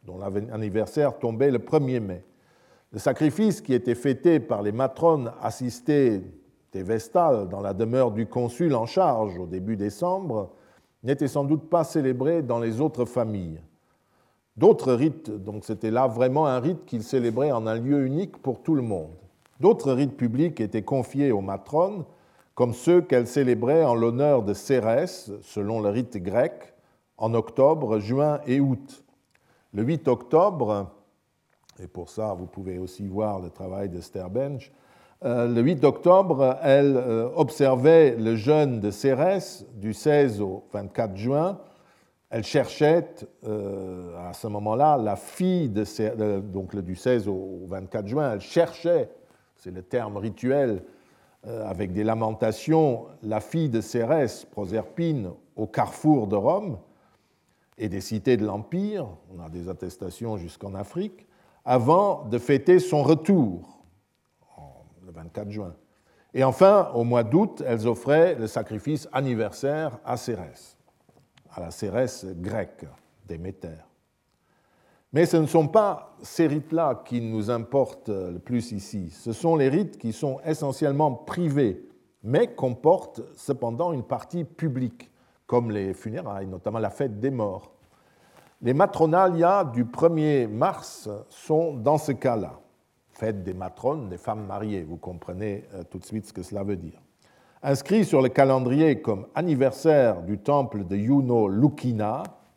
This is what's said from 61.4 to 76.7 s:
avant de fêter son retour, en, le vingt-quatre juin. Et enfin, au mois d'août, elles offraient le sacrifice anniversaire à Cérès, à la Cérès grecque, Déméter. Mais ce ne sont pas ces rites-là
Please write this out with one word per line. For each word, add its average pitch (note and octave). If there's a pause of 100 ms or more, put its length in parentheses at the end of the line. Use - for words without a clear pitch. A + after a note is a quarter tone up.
avant C#3+
de A#2
fêter D3
son D3+
retour, C#3 (720)
en, C#2+ (340)
le F#2
vingt-quatre E2+
juin. G2 (580)
Et C3
enfin, G3
au A#2
mois A#2+
d'août, E3+
elles A#2
offraient D3+
le A2+
sacrifice A#2
anniversaire C3+
à A#2+
Cérès, F#2+ (800)
à F2+
la F2
Cérès G#2+ (160)
grecque, F#2 (420)
Déméter. E2+ (1400)
Mais D#3+
ce E3+
ne D#3
sont D#3
pas G3+
ces -
rites-là D3